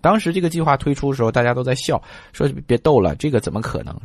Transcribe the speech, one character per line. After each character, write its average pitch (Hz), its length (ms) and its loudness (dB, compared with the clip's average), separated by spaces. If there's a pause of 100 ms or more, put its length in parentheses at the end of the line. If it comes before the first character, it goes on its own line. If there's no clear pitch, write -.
当 208 180 4
时 170 140 -2
这 190 80 -2
个 170 80 0
计 165 120 -2
划 147 140 4
推 143 180 0
出 139 160 -2
的 135 60 -2
时 123 80 0
候， 113 80 2
大 123 100 2
家 120 120 2
都 127 100 -4
在 127 100 0
笑， 127 260 -2 (340)
说 151 140 0 (200)
别 120 120 4
逗 147 200 4
了， 82 160 2
这 151 160 -4
个 120 80 2
怎 - 120 -4
么 107 100 -4
可 - 200 -6
能， 67 240 -12